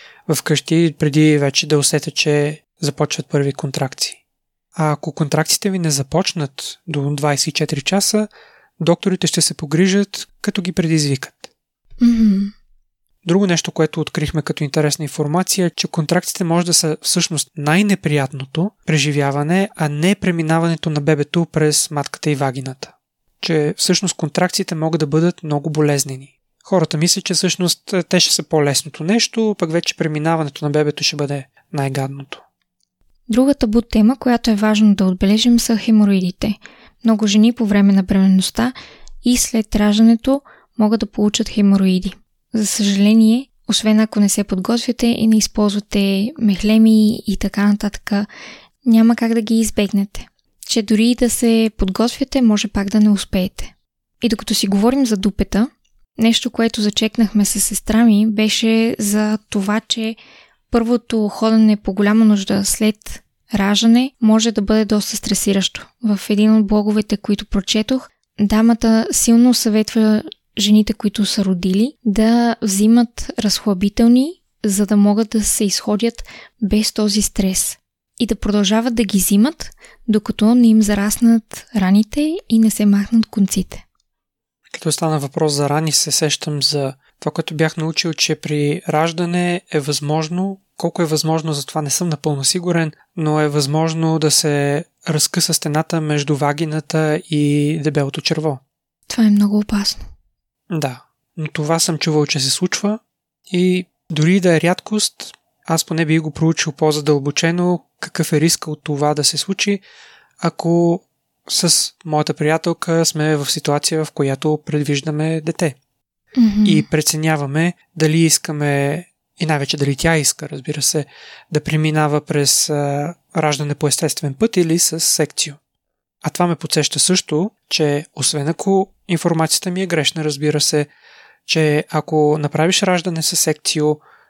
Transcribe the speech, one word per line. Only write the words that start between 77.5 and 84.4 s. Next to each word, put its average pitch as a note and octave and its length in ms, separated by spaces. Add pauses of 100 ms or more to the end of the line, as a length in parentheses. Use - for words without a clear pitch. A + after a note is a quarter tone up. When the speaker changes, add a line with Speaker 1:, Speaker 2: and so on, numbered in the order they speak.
Speaker 2:
И A#3+ 60
да G#3 100
продължават G#3 600
да A#3 80
ги G3 140
взимат, G3+ 520 (380)
докато G#3+ 480
не A#3+ 120
им A3 140
зараснат G#3 840 (100)
раните G#3+ 600 (140)
и A3+ 100
не A3 100
се G#3 160
махнат G3+ 400
конците. - 640 (920)